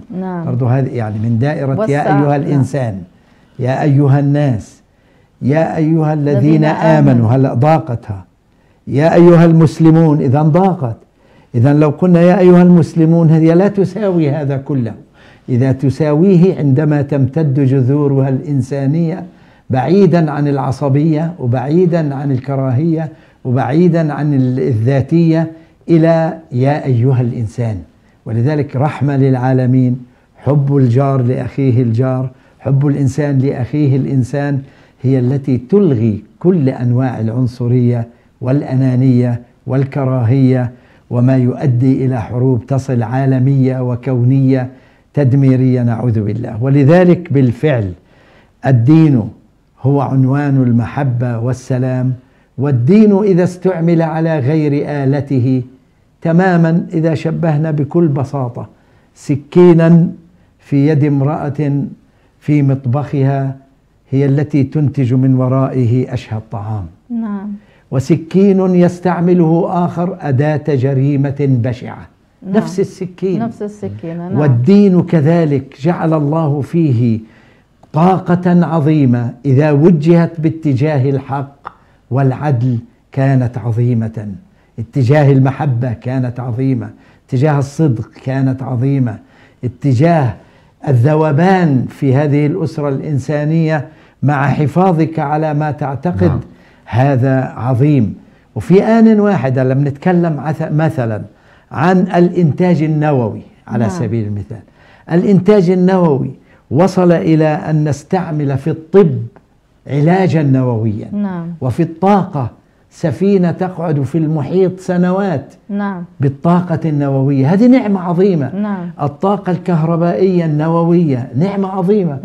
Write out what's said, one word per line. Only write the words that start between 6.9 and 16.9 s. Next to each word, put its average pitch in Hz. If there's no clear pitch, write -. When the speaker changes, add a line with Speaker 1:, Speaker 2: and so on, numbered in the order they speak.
Speaker 2:
آمنوا". 117
هلأ 135
ضاقتها. 120
"يا 151
أيها 175
المسلمون"، 160
إذن 143
ضاقت. 156
إذن 143
لو 151
قلنا: 175
"يا 180
أيها 180
المسلمون"، 170
هذه 160
لا 185
تساوي 185
هذا 139
كله. 131
إذا 131
تساويه 156
عندما 147